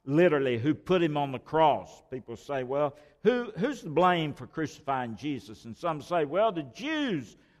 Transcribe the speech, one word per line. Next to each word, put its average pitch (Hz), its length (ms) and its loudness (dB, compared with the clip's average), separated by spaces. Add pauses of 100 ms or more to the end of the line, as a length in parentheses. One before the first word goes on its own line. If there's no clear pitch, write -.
literally, 139 540 4
who 143 160 0
put 175 280 0
him 156 140 0
on 143 160 -2
the 123 80 -8
cross. 143 720 2
People 117 240 -12
say, 135 280 -6
"Well, 139 340 -2 (260)
who, 240 320 2
who's 247 280 -4
to 175 60 -10
blame 165 440 2
for - 140 -14
crucifying 131 680 -6
Jesus?" 113 480 -10
And 113 140 -14
some 156 240 -6
say, 170 240 -2
"Well, 196 260 0
the 160 120 -6
Jews 220 760 -6 (240)